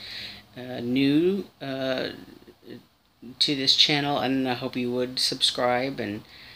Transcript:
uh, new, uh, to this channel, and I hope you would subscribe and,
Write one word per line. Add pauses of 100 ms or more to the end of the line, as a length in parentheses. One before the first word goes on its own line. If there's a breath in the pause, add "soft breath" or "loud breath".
(560 loud breath)
uh,
new, (140)
uh, (1300)
to
this
channel,
and
I
hope
you
would
subscribe
and, (340 loud breath)